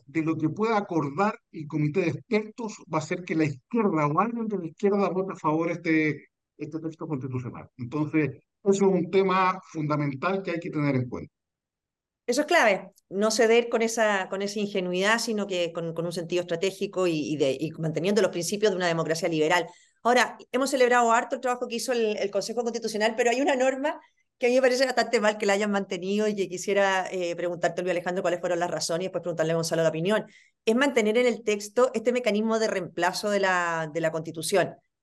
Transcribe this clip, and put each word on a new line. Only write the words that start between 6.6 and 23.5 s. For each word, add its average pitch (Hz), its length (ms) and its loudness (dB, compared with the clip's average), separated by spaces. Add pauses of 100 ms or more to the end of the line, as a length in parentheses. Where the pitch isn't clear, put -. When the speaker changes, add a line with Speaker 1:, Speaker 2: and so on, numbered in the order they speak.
Speaker 1:
texto 160 260 -10
constitucional. 123 720 -8
Entonces, 147 520 -2
eso - 160 -14 (180)
es 202 180 4
un 180 300 4
tema 185 480 2 (140)
fundamental 151 680 -2
que 180 100 -6
hay 165 80 -2
que 170 100 -8
tener 147 260 0
en 127 140 0
cuenta. 78 220 -10 (960)
Speaker 2:
Eso 240 140 0
es 294 60 -2
clave, 233 420 2 (200)
no 202 200 0
ceder 233 400 4
con 226 140 0
esa, 214 460 2
con 196 120 -4
esa 202 180 -4
ingenuidad, 202 600 0
sino 214 260 -2
que 180 260 -2
con, 165 220 -6
con 165 120 -4
un 170 60 -6
sentido 175 300 -2
estratégico 185 640 -2
y, 156 280 0
y 151 40 -4
de, 139 220 2
y 156 140 -4
manteniendo 165 480 0
los 185 100 2
principios 202 400 0
de 185 60 -2
una 180 100 0
democracia 165 420 0
liberal. 165 380 2 (340)
Ahora, 240 360 2 (140)
hemos 262 180 0
celebrado 247 420 4
harto 254 240 2
el 247 60 -6
trabajo 247 260 -2
que 220 80 -8
hizo 233 160 -4
el, 220 260 0
el 196 140 -2
Consejo 214 320 -4
Constitucional, 220 540 -2
pero 233 120 2
hay 240 120 0
una 294 140 2